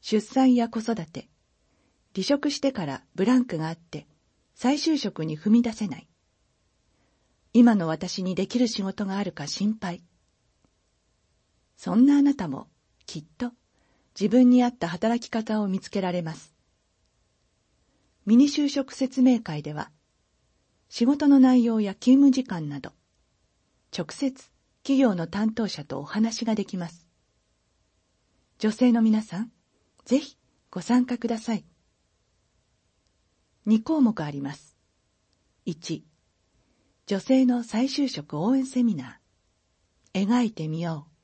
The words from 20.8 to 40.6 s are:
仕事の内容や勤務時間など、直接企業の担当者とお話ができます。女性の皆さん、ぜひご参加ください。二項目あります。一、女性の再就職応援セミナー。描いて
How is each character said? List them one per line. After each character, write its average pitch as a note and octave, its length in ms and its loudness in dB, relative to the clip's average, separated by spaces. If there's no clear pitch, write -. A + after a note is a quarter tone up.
仕 - 180 -2
事 D4 220 2
の C#4 120 8
内 B3+ 260 6
容 A3 160 0
や G3 120 -4
勤 B3+ 240 4
務 C#4 140 8
時 B3+ 140 0
間 D#3+ 240 -8
な C#3+ 100 -10
ど、 C#3+ 140 -16
直 E3+ 160 -6
接 - 380 -8
企 C4+ 180 0
業 A#3+ 140 4
の E3 140 -4
担 G#3 240 -2
当 A3 160 -4
者 - 160 -10
と C#3 160 -10
お D3 60 -12
話 A3 400 -2
が A3 100 0
で G#3 80 -4
き F#3+ 140 -8
ま F3 100 -8
す。 - 180 -20
女 G#3+ 120 0
性 B3 220 2
の A#3 80 2
皆 A3 200 2
さ F#3+ 200 -10
ん、 A#3+ 100 -10
ぜ C4 140 0
ひ - 180 -14
ご - 80 -12
参 B3 260 2
加 B3 120 -6
く A#3 100 -8
だ A3+ 100 -4
さ A3 180 -6
い。 E3 100 -8
二 A3 160 2
項 D#4 180 -2
目 A3 240 2
あ D3 80 -8
り C#3+ 80 -8
ま C#3 140 -10
す。 - 240 -20
一、 D#3+ 400 -10
女 G3 140 -4
性 C4 260 2
の A#3+ 180 0
再 A#3 220 -4
就 C4+ 220 -2
職 D3 320 -8
応 A3 160 0
援 C4 100 -2
セ B3+ 180 -2
ミ A3 120 2
ナ B2+ 240 -12
ー。 F#3+ 140 -2
描 B3 160 2
い G#3+ 80 -2
て D#3 180 -8